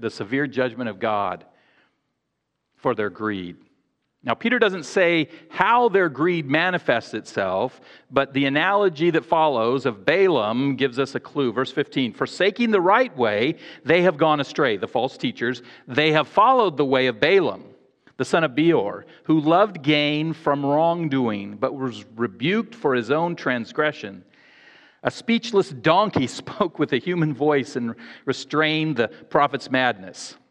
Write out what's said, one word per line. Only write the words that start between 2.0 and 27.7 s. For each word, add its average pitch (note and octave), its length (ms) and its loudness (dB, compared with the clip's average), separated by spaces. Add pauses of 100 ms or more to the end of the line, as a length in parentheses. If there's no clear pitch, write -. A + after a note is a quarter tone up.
for B2 220 -2
their G#2 140 -2
greed. F#2 480 -8 (640)
Now, A#2+ 120 0
Peter A#3 240 0
doesn't F#3+ 260 2
say E3+ 440 2 (220)
how A#3 380 4
their F#3 200 2
greed D#3 420 -2
manifests D#3 640 0
itself, G#2 640 -4 (300)
but C3 220 0
the C#3+ 140 0
analogy F3 640 0
that D#3 140 0
follows C3+ 600 0
of G2+ 180 -6
Balaam C#3 720 2
gives B2 240 -2
us C3+ 160 -2
a A#2+ 60 -6
clue. C3+ 320 -2
Verse B2+ 180 -2
fifteen, C3+ 420 -2
"Forsaking G3+ 600 -2
the G3 80 4
right G3+ 360 2
way, A#2 380 2 (300)
they F3 180 4
have F3 140 2
gone D3+ 240 2
astray," C3 380 -2
the A2 100 -6
false B2+ 280 -2
teachers. B2 460 -4 (240)
"They D3 240 2
have D3+ 160 2
followed A3 500 4
the D3 80 2
way C3 220 2
of A2+ 140 -2
Balaam, C#3+ 460 2 (500)
the C3 80 -2
son E3+ 180 2
of C3+ 140 0
Beor, A2+ 500 2 (180)
who D#3+ 140 2
loved E3+ 440 2
gain D3+ 500 0
from C#3+ 340 -2
wrongdoing, C#3 920 -2
but C3 180 -4
was A#2 280 -8 (120)
rebuked A#2+ 580 -4
for C3+ 220 0
his A#2 160 -2
own E3 240 -2
transgression. A#2+ 880 -6 (800)
A - 60 -2
speechless - 600 0
donkey D#3 560 0
<laughs> - 0 -
spoke - 540 -6
with D3 120 -2
a C3 60 2
human E3 340 -2
voice C#3 440 0